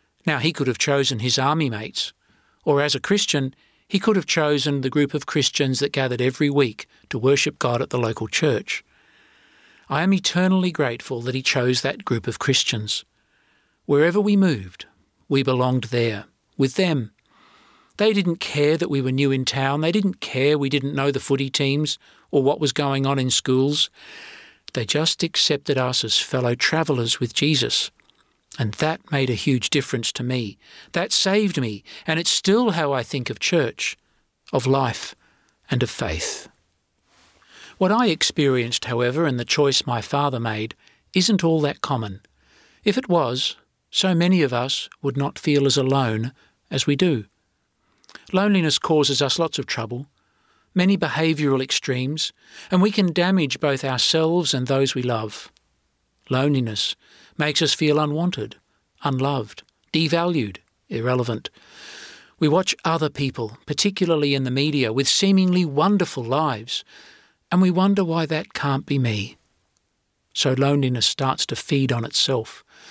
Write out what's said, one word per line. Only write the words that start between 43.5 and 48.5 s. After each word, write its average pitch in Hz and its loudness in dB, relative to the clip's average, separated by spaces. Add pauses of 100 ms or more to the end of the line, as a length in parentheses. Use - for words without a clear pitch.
so 185 2
many 175 4
of 135 2
us 123 -4 (120)
would 139 -2
not 139 -4
feel 143 2
as 135 2
alone 131 0 (380)
as 139 -2
we 143 2
do. 139 2 (1080)
Loneliness 185 2